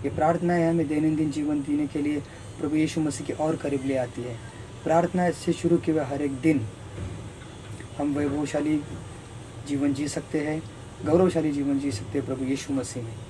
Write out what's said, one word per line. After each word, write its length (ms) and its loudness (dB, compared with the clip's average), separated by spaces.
ये 60 -2
प्रार्थनाएं 600 4
हमें 180 4
दैनंदिन 440 2
जीवन 320 0
जीने 240 2
के 140 -2
लिए 180 0
प्रभु 160 0
यीशु 260 2
मसीह 260 -2
के 60 -4
और 220 0
करीब 300 -2
ले 120 2
आती 260 -2
है। 140 -8
प्रार्थना 480 4
से 220 0
शुरू 240 4
किए 180 2
हुए 80 2
हर 180 -4
एक 100 0
दिन 340 4
हम 160 0
वैभवशाली 680 0
जीवन 260 2
जी 140 -2
सकते 320 -2
हैं, 240 -2
गौरवशाली 460 6
जीवन 280 2
जी 120 0
सकते 260 -4
हैं 100 -2
प्रभु 180 -2
यीशु 280 -2
मसीह 300 -2
में। 120 -10